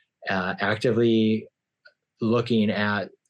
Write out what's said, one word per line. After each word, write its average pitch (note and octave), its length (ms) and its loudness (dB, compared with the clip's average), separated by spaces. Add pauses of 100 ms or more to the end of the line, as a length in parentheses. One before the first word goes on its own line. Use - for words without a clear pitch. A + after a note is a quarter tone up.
(300)
uh, F#2+ 300 -2
actively A2 880 2 (720)
looking A2+ 480 0
at G#2 400 -2 (200)